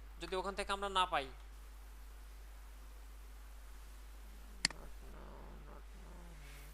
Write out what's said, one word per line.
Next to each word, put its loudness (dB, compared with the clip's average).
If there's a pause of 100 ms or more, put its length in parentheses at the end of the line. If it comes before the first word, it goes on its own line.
(220)
যদি 2
ওখান 4
থেকে 4
আমরা 6
না 12
পাই। 8 (4000)